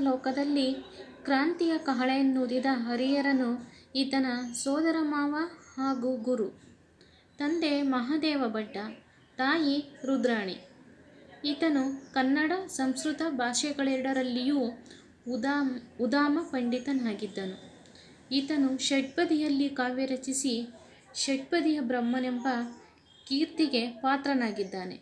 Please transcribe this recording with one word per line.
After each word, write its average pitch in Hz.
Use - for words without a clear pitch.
ಲೋಕದಲ್ಲಿ 269
ಕ್ರಾಂತಿಯ 320
ಕಹಳೆಯನ್ನೂದಿದ 262
ಹರಿಹರನು 254
ಈತನ 269
ಸೋದರ 311
ಮಾವ 294
ಹಾಗೂ 262
ಗುರು. 226
ತಂದೆ 285
ಮಹಾದೇವ 277
ಭಟ್ಟ, 214
ತಾಯಿ 285
ರುದ್ರಾಣಿ. 226
ಈತನು 285
ಕನ್ನಡ, 285
ಸಂಸ್ಕೃತ 277
ಭಾಷೆಗಳೆರಡರಲ್ಲಿಯೂ 262
ಉದಾಮ್-, 262
ಉದಾಮ 285
ಪಂಡಿತನಾಗಿದ್ದನು. 233
ಈತನು 269
ಷಟ್ಪದಿಯಲ್ಲಿ 285
ಕಾವ್ಯ 254
ರಚಿಸಿ 254
ಷಟ್ಪದಿಯ 302
ಬ್ರಹ್ಮನೆಂಬ 247
ಕೀರ್ತಿಗೆ 269
ಪಾತ್ರನಾಗಿದ್ದಾನೆ. 226